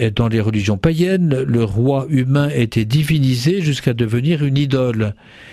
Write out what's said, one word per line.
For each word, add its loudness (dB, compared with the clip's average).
euh, 0
dans 0
les 0
religions 0
païennes, 0
le 0
roi 0
humain 2
était -2
divinisé 0
jusqu'à -2
devenir 0
une 0
idole. 0